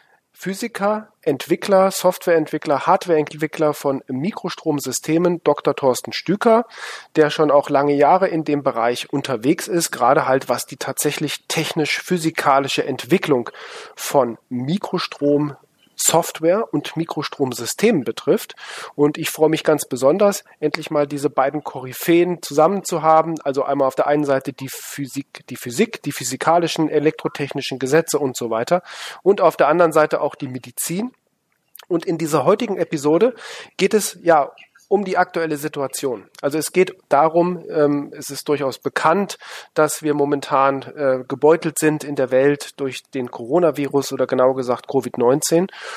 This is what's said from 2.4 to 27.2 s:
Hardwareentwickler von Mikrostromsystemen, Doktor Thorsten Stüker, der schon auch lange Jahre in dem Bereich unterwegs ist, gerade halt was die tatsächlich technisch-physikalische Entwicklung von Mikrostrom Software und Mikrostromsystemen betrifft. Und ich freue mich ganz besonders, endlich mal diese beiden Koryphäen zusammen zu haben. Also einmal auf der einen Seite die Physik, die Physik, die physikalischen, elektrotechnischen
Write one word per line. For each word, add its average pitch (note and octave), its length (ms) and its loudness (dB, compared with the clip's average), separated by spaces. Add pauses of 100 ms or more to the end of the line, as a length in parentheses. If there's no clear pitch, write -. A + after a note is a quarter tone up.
Hardwareentwickler D3+ 840 0
von C#3 340 -2
Mikrostromsystemen, D#3+ 1400 -2
Doktor D3 320 2
Thorsten B2 380 0
Stüker, A3+ 540 2 (500)
der D3+ 140 6
schon D3+ 200 2
auch C#3 200 4
lange C#3+ 240 4
Jahre E3 340 4
in D#3+ 160 -4
dem C#3+ 180 -2
Bereich A#2+ 480 -2
unterwegs C3 560 -2
ist, E3+ 240 -2
gerade C3+ 360 2
halt C3+ 240 -2
was A#2+ 160 -2
die C#3 100 -16
tatsächlich - 720 -6
technisch-physikalische D3+ 1400 0
Entwicklung C3+ 640 0 (480)
von A#2+ 400 0 (140)
Mikrostrom D3 1080 -2 (380)
Software E3 800 0
und - 220 -4
Mikrostromsystemen D3 1080 -2
betrifft. - 540 -2 (400)
Und D3 220 2
ich D#3 120 -6
freue D#3 200 2
mich D#3 120 -2
ganz D3+ 240 2
besonders, F3 560 2 (160)
endlich D3+ 320 -4
mal D3 160 0
diese C#3+ 240 -2
beiden C#3+ 320 0
Koryphäen E3+ 800 0
zusammen E3 400 2
zu D#3+ 200 -6
haben. D#3+ 420 2
Also C#3 180 0
einmal C#3 240 0
auf C3 80 -2
der C#3+ 140 0
einen D3 160 2
Seite C3+ 280 0
die C3+ 160 -12
Physik, - 800 -12
die C3 60 -12
Physik, B2 480 -4
die C#3+ 80 -6
physikalischen, D#3 800 0
elektrotechnischen C#3+ 920 -4